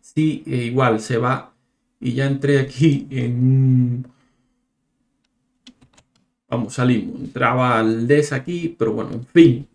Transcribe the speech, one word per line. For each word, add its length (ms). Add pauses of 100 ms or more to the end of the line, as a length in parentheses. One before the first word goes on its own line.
sí, 460
eh, 180
igual 360
se 160
va. 380 (460)
Y 120
ya 140
entré 320
aquí 520
en 240
un, 720 (2500)
vamos, 260
salimos. 460
Entraba 580
al 280
des 260
aquí, 460
pero 140
bueno, 200
en 120
fin. 500